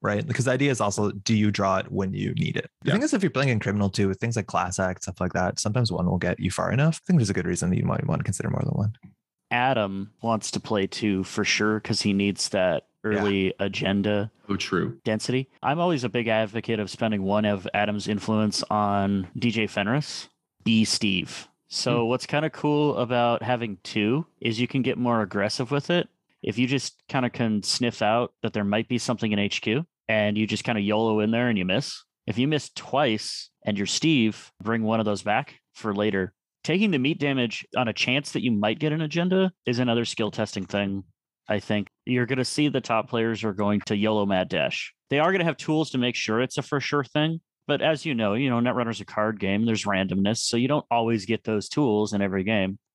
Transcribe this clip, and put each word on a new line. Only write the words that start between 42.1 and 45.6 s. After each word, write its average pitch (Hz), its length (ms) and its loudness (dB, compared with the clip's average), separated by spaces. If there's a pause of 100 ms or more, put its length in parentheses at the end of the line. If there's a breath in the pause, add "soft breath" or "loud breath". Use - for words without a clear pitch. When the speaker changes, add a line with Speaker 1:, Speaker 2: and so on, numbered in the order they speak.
Speaker 3:
gonna 127 180 0
see 147 240 0
the 135 140 -2
top 113 260 0
players 113 360 -2
are 107 100 -2
going 104 280 2
to - 140 -2
yolo 104 300 2
Mad 92 240 2
Dash. - 440 -2 (180)
They 143 80 2
are 165 120 4
gonna 190 140 2
have 156 120 -2
tools 156 340 0